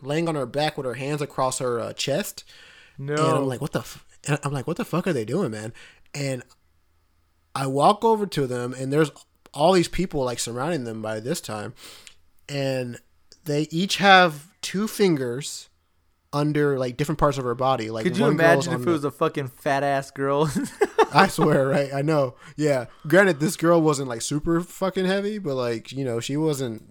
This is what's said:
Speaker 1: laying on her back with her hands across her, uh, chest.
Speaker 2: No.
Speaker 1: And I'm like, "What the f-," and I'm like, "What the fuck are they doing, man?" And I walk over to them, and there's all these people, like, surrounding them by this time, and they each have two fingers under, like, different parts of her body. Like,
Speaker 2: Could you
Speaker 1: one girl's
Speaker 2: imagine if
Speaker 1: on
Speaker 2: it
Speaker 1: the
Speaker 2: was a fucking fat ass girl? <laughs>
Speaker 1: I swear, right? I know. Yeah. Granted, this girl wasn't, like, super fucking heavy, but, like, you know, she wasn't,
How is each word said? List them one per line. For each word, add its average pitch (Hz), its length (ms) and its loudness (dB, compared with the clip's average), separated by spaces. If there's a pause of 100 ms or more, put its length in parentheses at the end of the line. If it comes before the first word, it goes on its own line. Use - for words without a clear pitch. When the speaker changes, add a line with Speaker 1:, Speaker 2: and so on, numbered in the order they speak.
Speaker 1:
laying 151 260 -2
on 160 80 -2
her 135 100 -2
back 143 320 -2
with 139 80 -6
her 120 100 -4
hands 139 260 -4
across 131 380 -2
her, 123 200 -2
uh, 107 140 -6
chest. - 500 -4 (580)
Speaker 2:
No. 139 120 -6
Speaker 1:
And 156 240 2
I'm 135 100 0
like, 127 140 -6
"What 139 100 -6
the - 80 -4
f-," - 260 -14 (220)
and 143 160 0
I'm 139 80 -4
like, 135 160 -6
"What 165 80 -4
the 240 80 -6
fuck 175 240 -4
are 175 60 0
they 120 100 -2
doing, 131 280 -2
man?" 110 200 -10 (420)
And 135 300 -6 (1120)
I 139 100 -4
walk 147 380 4
over 220 240 2
to 143 180 -2
them, 123 320 -4
and 131 140 -6
there's 151 180 4 (440)
all 156 180 6
these 180 160 4
people, 170 380 -2
like, 120 120 -4
surrounding 127 460 -4
them 110 180 -8
by 110 200 -6
this 139 180 -4
time, 107 340 -10 (760)
and 131 500 -4 (460)
they 147 260 -2
each 180 260 -2
have 180 500 6 (140)
two 196 260 -4
fingers 139 840 -2 (640)
under, 147 440 2
like, 127 200 -4
different 151 220 -2
parts 139 180 2
of 135 80 -4
her 120 100 -2
body. 127 340 0
Like, 110 140 -4
Speaker 2:
Could 180 140 0
you - 60 4
Speaker 1:
one - 140 4
girl's 165 300 4
Speaker 2:
imagine - 60 -4
if 123 60 0
Speaker 1:
on - 20 -6
Speaker 2:
it 123 40 -6
Speaker 1:
the 117 60 2
Speaker 2:
was 143 140 0
a 139 60 -2
fucking 151 360 -2
fat 139 360 -2
ass 139 280 -2
girl? 139 380 0 (320)
<laughs> - 320 2
Speaker 1:
I 196 160 6
swear, - 400 2
right? 139 240 0
I 139 80 -2
know. 143 340 0 (220)
Yeah. 143 280 0 (220)
Granted, 175 320 6
this 160 180 0
girl 170 240 6
wasn't, 139 280 2
like, 117 120 -8
super 165 400 0
fucking 185 440 -4
heavy, 202 340 -2
but, 151 160 -4
like, 120 380 -4
you 135 120 -6
know, 117 140 -2
she 139 180 -4
wasn't, 135 540 -2